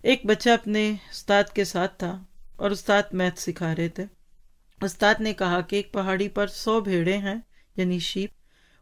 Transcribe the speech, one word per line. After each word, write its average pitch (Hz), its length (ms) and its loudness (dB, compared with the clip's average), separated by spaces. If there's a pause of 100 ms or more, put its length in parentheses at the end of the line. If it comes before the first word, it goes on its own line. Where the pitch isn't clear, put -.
एक 254 220 4
बच्चा 214 280 4
अपने 214 440 0 (140)
उस्ताद 202 380 2
के 202 140 0
साथ 180 240 -2
था 185 400 -8 (320)
और 196 120 0
उस्ताद 202 420 2
मैथ 180 180 0
सिखा 170 400 -6
रहे 165 160 -2
थे। 185 340 -10 (640)
उस्ताद 208 360 2
ने 220 120 -2
कहा 180 280 0
कि 190 180 -4
एक 202 160 -6
पहाड़ी 190 340 -2
पर 202 200 -2
सौ 220 320 -2
भेड़ें 185 380 0
हैं, 202 240 -4 (360)
यानी 180 220 0
शीप, 190 300 -4 (520)